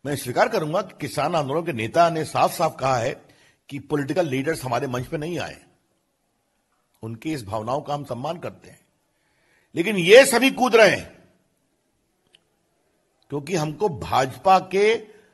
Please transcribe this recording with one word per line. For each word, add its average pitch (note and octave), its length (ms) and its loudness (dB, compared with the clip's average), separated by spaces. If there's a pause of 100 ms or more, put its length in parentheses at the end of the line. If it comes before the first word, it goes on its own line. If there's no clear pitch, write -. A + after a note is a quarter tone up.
मैं C#3+ 100 -4
स्वीकार C3 340 0
करूंगा F3+ 320 -2
कि D#3 260 -12
किसान D3 280 -4
आंदोलन D3+ 300 -2
के D#3+ 80 -6
नेता B2 360 2
ने D#3+ 160 -4
साफ-साफ D#3 540 -2
कहा C3 180 0
है - 280 -6 (440)
कि C#3 100 -10
पॉलिटिकल D3 480 -2
लीडर्स C3+ 360 -4
हमारे B2+ 240 -4
मंच B2 180 -6
पे E3 120 -8
नहीं D#3 220 -6
आए, D#2+ 260 -12 (1400)
उनकी A2+ 300 -10
इस B2+ 100 -8
भावनाओं A2+ 380 -6
का C#3+ 120 -8
हम D3 100 -8
सम्मान C#3+ 340 -8
करते A#2 320 -16
हैं, - 120 -20 (960)
लेकिन G3 220 -2
ये G3 280 10
सभी B3+ 260 2
कूद A#3+ 240 0
रहे G#3+ 140 8
हैं G#2+ 280 -4 (2000)
क्योंकि D3 260 -6
हमको D#3 340 -2
भाजपा C3+ 720 2
के G3+ 480 0 (260)